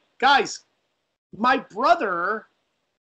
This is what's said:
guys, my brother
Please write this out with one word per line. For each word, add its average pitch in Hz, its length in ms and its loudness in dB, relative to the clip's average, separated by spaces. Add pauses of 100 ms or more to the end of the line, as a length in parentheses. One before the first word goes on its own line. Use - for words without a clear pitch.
(180)
guys, 247 440 0 (760)
my 254 200 0
brother 214 880 -2 (580)